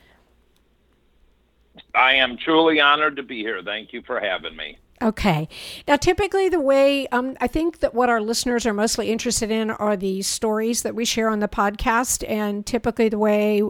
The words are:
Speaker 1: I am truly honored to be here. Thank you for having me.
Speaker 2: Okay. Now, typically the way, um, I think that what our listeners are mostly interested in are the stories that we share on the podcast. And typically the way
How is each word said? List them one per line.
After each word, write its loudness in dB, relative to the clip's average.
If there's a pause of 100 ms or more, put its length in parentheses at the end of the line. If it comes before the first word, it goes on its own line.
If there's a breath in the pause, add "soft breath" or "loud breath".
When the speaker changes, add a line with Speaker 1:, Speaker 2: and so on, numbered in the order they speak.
(2000 soft breath)
Speaker 1:
I 4
am 2
truly 4
honored 4
to -8
be -10
here. -6
Thank -8
you -10
for -6
having -6
me. -14 (240)
Speaker 2:
Okay. 0 (400 loud breath)
Now, 4
typically 0
the 0
way, 2
um, -4
I 0
think -2
that 2
what 4
our 2
listeners -2
are 2
mostly 0
interested -2
in 0
are 0
the -2
stories -2
that -4
we -2
share 0
on 0
the 0
podcast. 0
And -4
typically 0
the -2
way 2